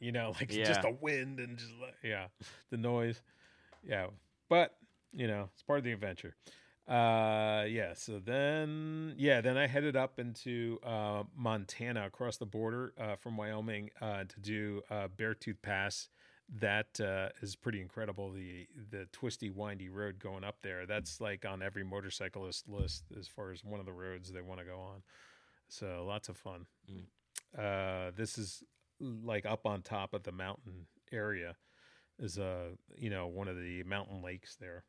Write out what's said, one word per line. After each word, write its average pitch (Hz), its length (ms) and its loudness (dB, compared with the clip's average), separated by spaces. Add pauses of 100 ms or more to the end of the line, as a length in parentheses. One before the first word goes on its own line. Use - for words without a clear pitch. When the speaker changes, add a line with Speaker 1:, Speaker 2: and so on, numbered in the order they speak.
Speaker 1:
you 120 120 -2
know, 113 240 2
<laughs> - 40 -2
like, - 100 -2
just 107 220 6
Speaker 2:
Yeah. 101 100 8
Speaker 1:
the 113 80 6
wind 135 500 0
and 120 180 -6
just, 117 220 -10
like, 123 220 -10
yeah, 104 240 0 (440)
the 123 60 0
noise. 117 460 4 (600)
Yeah. 95 260 0 (420)
But, 170 260 8 (380)
you 131 120 0
know, 101 280 2
it's - 80 -20
part 143 160 4
of 131 60 0
the 120 80 2
adventure. 95 440 -4 (500)
Uh, 110 840 6
yeah. 107 260 0
So 107 240 -6
then, 156 1000 0
yeah, 135 240 8
then 127 160 6
I 143 80 8
headed 143 280 4
up 131 240 4
into, 117 640 -2
uh, 107 420 0 (120)
Montana 113 680 0
across 120 320 -2
the 120 80 -4
border, 113 520 -2
uh, 107 180 -2
from 113 200 -4
Wyoming, 107 540 -2 (100)
uh, 101 240 0
to 95 160 -12
do, 104 500 0
uh, 101 180 0
Beartooth 107 520 -2
Pass. 98 480 0 (520)
That, 107 380 4
uh, 95 300 2 (140)
is 101 140 -4
pretty 107 260 -2
incredible. 98 500 -4
The, 90 340 -10 (240)
the 98 220 -6
twisty, 117 380 -4
windy 98 400 -4
road 98 280 -2
going 98 260 -6
up 104 180 -6
there. 90 240 -4
That's, 104 340 -2
like, 101 240 -2
on 95 180 -4
every 98 220 -2
motorcyclist 95 840 -4
list 101 360 0 (140)
as 92 100 -12
far 98 220 -8
as 92 140 -10
one 104 160 -8
of 95 60 -8
the 95 60 -8
roads 92 400 -8
they 92 80 -6
wanna 90 240 -8
go 90 160 -8
on. 95 220 -12 (680)
So 90 380 -4
lots 101 240 -4
of 90 80 -8
fun. 90 260 -10 (260)
Speaker 2:
Mm. 92 140 -10 (540)
Speaker 1:
Uh, 95 580 0
this 107 220 -4
is, 101 240 -6 (360)
like, 113 460 -2
up 110 220 2
on 101 160 0
top 98 320 -2
of 101 80 -2
the 87 100 -8
mountain 92 540 -8 (260)
area 104 440 -2 (640)
is, 92 200 -4
uh, 90 320 -2 (260)
you 120 140 -2
know, 92 160 0
one 95 220 -2
of 90 120 -2
the 87 220 -4
mountain 98 400 -4
lakes 90 340 -8
there. 90 320 -12